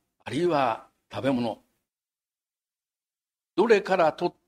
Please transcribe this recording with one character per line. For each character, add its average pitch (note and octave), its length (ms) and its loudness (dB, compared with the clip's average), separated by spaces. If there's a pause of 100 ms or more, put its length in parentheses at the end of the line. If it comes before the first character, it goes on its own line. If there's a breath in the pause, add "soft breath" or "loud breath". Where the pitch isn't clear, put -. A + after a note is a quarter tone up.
(260)
あ - 40 -14
る A2+ 60 -8
い E3+ 100 -2
は C#3 420 -2 (240)
食 G#2 120 -10
べ C3+ 80 0
物、 A#2+ 280 -4 (2000)
ど G3+ 120 2
れ G#3 140 6
か F#3+ 140 -2
ら D#3+ 160 4
取 F3 200 -4
っ - 40 -20 (120)